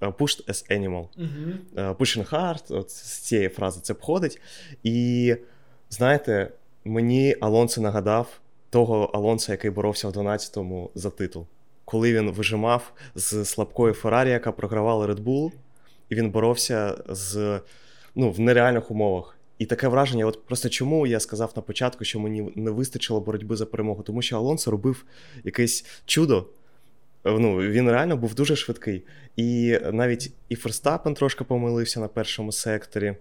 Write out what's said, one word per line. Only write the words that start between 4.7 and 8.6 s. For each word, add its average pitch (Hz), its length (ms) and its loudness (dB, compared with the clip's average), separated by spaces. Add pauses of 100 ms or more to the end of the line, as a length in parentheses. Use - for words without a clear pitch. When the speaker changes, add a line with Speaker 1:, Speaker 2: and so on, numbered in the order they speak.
Speaker 1:
І, 120 520 2 (540)
знаєте, 123 640 2 (340)
мені 120 560 4
Алонсо 113 400 4
нагадав 107 580 0 (300)